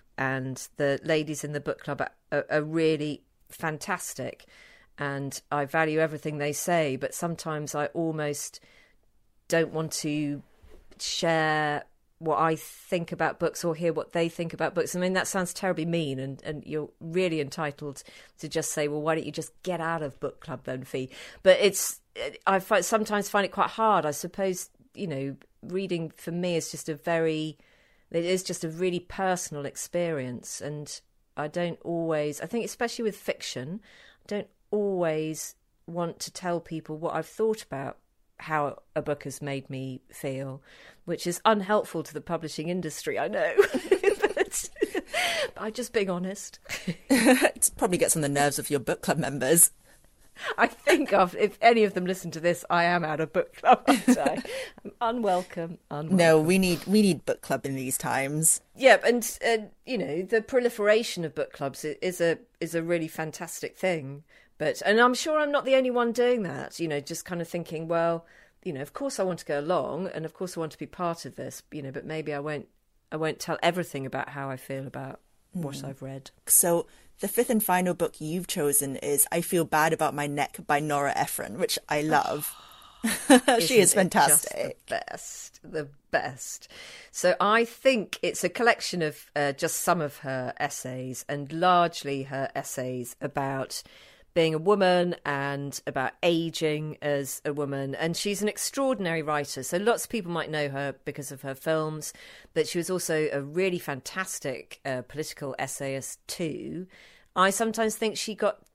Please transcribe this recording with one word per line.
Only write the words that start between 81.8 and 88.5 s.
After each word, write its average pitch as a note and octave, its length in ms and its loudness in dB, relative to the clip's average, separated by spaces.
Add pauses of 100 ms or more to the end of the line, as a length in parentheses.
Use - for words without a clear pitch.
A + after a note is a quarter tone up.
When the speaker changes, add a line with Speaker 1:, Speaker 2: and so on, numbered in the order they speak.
Speaker 2:
I D3+ 140 0
love. D3+ 500 0 (520)
<laughs> - 0 - (260)
Speaker 1:
Isn't B3+ 320 8
Speaker 2:
She E3 160 6
is F3+ 140 8
Speaker 1:
it - 20 0
just - 0 -
Speaker 2:
fantastic. E3 840 4 (100)
Speaker 1:
the - 200 -2
best, - 540 -14
the D3+ 260 -8 (220)
best. - 560 -4 (460)
So - 280 4
I G#3+ 240 6
think A#3 580 2
it's E3+ 200 -2
a F3+ 60 2
collection G#3 540 2